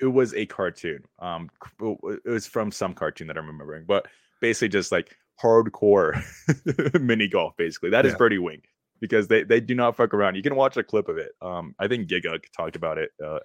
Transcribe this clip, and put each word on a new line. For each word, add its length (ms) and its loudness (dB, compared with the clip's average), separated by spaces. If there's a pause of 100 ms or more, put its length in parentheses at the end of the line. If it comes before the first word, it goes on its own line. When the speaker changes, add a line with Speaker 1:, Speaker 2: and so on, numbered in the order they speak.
Speaker 1:
it 60 -2
was 300 2
a 100 -2
cartoon. 580 -6 (160)
Um, 300 -10 (120)
c-, 360 -8 (260)
it 60 -8
was 180 -4
from 240 -4
some 220 -6
cartoon 340 -8
that 100 -10
I'm 80 -10
remembering, 400 -16
but 220 0 (320)
basically 300 0
just, 200 0
like, 280 -2 (260)
hardcore 800 4 (760)
<laughs> 40 4
mini 260 2
golf, 300 0
basically. 320 -4
That 160 6
is 80 4
Speaker 2:
Yeah. 40 -6
Speaker 1:
Birdie 200 4
Wing, 240 -6 (400)
because 260 0
they, 160 4
they 160 4
do 160 -2
not 220 0
fuck 160 2
around. 220 2
You 80 -8
can 120 0
watch 220 2
a 60 -2
clip 260 -2
of 80 -4
it. 240 -10
Um, 360 -10
I 120 -4
think 180 -4
Giga 320 -4 (160)
talked 220 -8
about 200 -6
it, 120 -6 (120)
uh, 240 -8